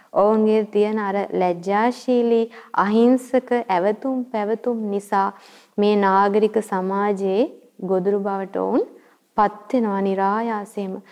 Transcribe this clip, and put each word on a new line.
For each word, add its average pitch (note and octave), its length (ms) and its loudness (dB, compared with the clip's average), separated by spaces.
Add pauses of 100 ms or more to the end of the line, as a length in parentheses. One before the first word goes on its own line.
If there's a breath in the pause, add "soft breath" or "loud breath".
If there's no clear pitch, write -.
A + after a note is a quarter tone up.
(100)
ඔවුන්ගේ G#3+ 540 2
තියෙන G#3+ 340 0
අර G3 180 -4 (140)
ලැජ්ජාශීලී, A3+ 1200 0 (220 loud breath)
අහිංසක B3 760 2 (140)
ඇවතුම් G#3+ 600 -2
පැවතුම් A3+ 600 -4
නිසා G3+ 420 -2 (460 loud breath)
මේ G#3 220 2
නාගරික G3+ 680 2
සමාජයේ G3 800 -2 (360)
ගොදුරු F#3+ 420 0
බවට G3 360 -6
ඔවුන් G3 260 0 (540 loud breath)
පත් G3+ 360 0
වෙනවා G#3+ 280 0
නිරායාසයෙන්ම. G3+ 920 -2 (180)